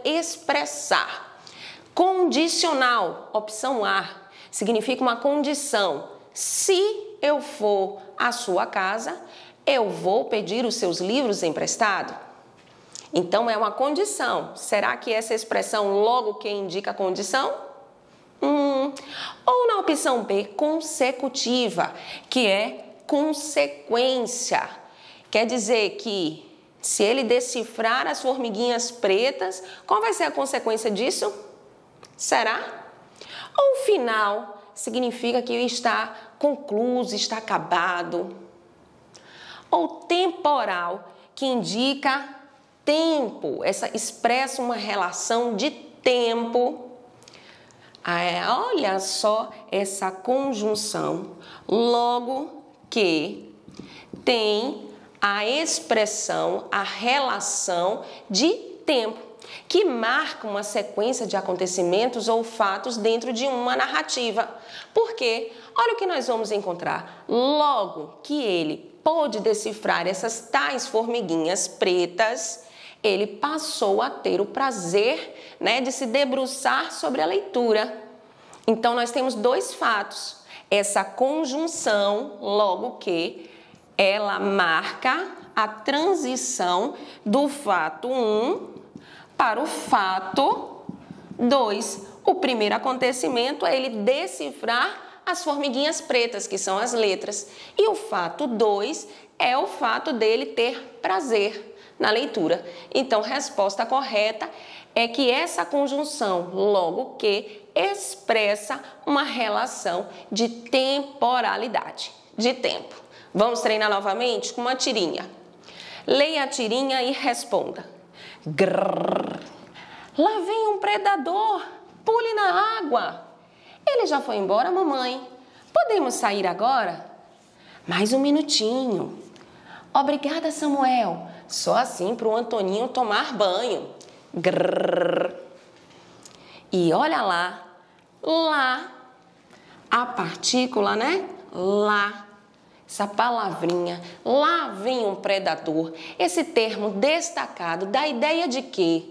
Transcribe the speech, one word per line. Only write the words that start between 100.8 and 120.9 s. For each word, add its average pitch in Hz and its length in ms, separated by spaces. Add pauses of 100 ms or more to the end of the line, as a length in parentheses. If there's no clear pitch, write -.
prazer 233 720 (220)
na 214 120
leitura. 208 540 (300)
Então, 247 260
resposta 214 640
correta 220 640 (460)
é 233 140
que 247 200
essa 330 360
conjunção, 262 880
logo 196 640
que, - 480 (100)
expressa 240 1080 (240)
uma 285 200
relação 220 840 (240)
de 226 180
temporalidade, 247 1600 (240)
de 240 180
tempo. - 540 (240)
Vamos 233 280
treinar 214 300
novamente 208 600
com 240 100
uma 247 120
tirinha. 208 560 (760)
Leia 285 380
a 262 40
tirinha 262 540
e 254 100
responda. 240 760 (560)
Grrr. - 920 (800)
Lá 415 240
vem 427 280
um 415 100
predador. 403 840 (420)